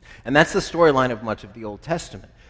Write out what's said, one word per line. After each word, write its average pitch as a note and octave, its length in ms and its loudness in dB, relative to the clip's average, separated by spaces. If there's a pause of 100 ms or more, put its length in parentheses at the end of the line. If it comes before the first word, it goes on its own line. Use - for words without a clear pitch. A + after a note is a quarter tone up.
(260)
And B2+ 100 0
that's D#3+ 160 4
the G3+ 80 -2
storyline C#3 520 2
of A2+ 120 -8
much G#2+ 220 -6
of G2 80 -20
the A#2 100 -18
Old G#2 180 -12
Testament. D#3 480 -8 (200)